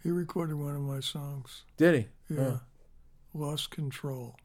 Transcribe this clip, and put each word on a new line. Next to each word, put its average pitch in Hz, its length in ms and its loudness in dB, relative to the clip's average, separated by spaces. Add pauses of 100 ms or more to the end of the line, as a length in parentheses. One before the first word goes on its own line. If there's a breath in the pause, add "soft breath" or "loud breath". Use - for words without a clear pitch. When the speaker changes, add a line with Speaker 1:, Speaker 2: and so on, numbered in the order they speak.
Speaker 1:
He 165 100 0
recorded 170 440 0
one 143 220 -2
of 143 40 -4
my 139 200 -2
songs. 143 600 -8 (120)
Speaker 2:
Did 165 200 8 (340)
he? 160 40 -4
Speaker 1:
Yeah. 143 180 2
Speaker 2:
Huh. 135 60 -2 (760)
Speaker 1:
Lost 151 380 -4
Control. 131 720 -6